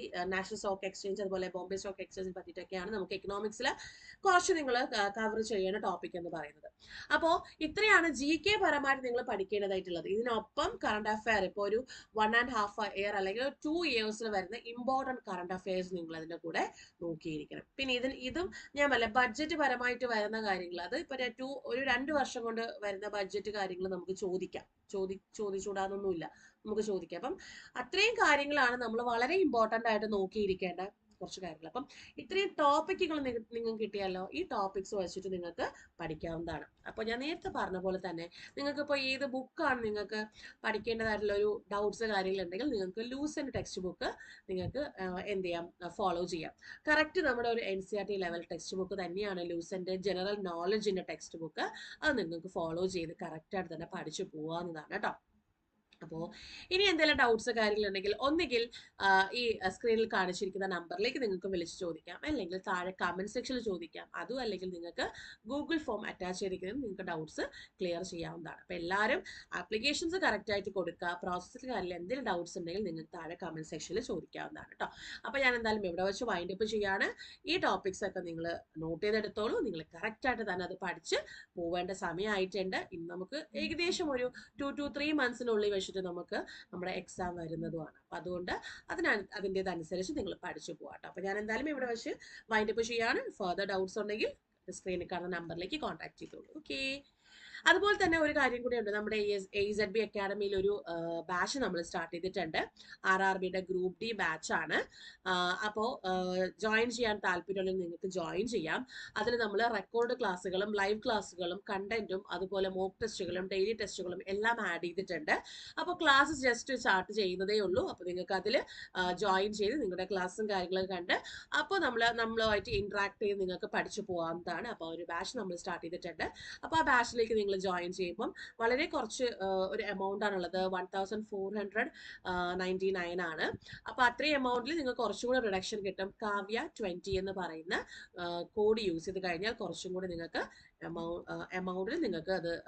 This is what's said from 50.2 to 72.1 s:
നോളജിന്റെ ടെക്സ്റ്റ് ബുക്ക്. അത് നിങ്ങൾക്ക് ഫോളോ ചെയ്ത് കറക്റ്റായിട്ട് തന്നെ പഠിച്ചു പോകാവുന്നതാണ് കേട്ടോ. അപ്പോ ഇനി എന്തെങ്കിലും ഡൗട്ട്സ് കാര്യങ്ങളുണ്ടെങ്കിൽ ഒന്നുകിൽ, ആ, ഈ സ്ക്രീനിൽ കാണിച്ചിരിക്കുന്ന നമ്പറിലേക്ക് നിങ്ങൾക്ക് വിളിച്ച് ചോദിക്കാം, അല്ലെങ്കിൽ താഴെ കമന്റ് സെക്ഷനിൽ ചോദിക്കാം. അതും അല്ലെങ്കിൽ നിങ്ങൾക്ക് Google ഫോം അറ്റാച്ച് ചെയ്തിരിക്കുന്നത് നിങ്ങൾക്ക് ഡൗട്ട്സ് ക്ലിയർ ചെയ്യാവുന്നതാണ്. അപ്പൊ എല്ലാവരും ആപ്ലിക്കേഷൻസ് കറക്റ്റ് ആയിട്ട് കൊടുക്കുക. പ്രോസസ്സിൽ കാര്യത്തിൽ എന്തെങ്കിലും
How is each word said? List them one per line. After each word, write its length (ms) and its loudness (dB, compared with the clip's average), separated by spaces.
നോളജിന്റെ 600 2
ടെക്സ്റ്റ് 320 -10
ബുക്ക്. 240 -2
അത് 180 4
നിങ്ങൾക്ക് 380 -4
ഫോളോ 280 0
ചെയ്ത് 360 -2
കറക്റ്റായിട്ട് 520 -6
തന്നെ 220 -8
പഠിച്ചു 280 -6
പോകാവുന്നതാണ് 600 -4
കേട്ടോ. 180 -2
അപ്പോ 300 -6
ഇനി 120 6
എന്തെങ്കിലും 340 6
ഡൗട്ട്സ് 340 6
കാര്യങ്ങളുണ്ടെങ്കിൽ 720 2
ഒന്നുകിൽ, 500 4
ആ, 320 8
ഈ 260 2
സ്ക്രീനിൽ 440 4
കാണിച്ചിരിക്കുന്ന 540 0
നമ്പറിലേക്ക് 560 -2
നിങ്ങൾക്ക് 240 0
വിളിച്ച് 320 -2
ചോദിക്കാം, 460 -6
അല്ലെങ്കിൽ 340 -2
താഴെ 320 -2
കമന്റ് 400 -2
സെക്ഷനിൽ 300 -4
ചോദിക്കാം. 540 -6
അതും 260 -6
അല്ലെങ്കിൽ 280 -4
നിങ്ങൾക്ക് 420 -6
Google 300 0
ഫോം 280 -4
അറ്റാച്ച് 340 -4
ചെയ്തിരിക്കുന്നത് 420 -4
നിങ്ങൾക്ക് 200 -6
ഡൗട്ട്സ് 380 -4
ക്ലിയർ 220 0
ചെയ്യാവുന്നതാണ്. 580 -8
അപ്പൊ 140 -10
എല്ലാവരും 480 2
ആപ്ലിക്കേഷൻസ് 640 0
കറക്റ്റ് 360 2
ആയിട്ട് 180 0
കൊടുക്കുക. 520 -2
പ്രോസസ്സിൽ 480 -4
കാര്യത്തിൽ 240 -2
എന്തെങ്കിലും 300 -2